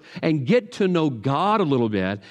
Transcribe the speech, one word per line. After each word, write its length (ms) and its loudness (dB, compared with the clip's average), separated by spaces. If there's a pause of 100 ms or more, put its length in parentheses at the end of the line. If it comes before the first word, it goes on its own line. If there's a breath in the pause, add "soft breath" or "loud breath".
(220 loud breath)
and 240 0
get 280 0
to 140 0
know 220 2
God 500 -2
a 60 2
little 240 2
bit 420 -2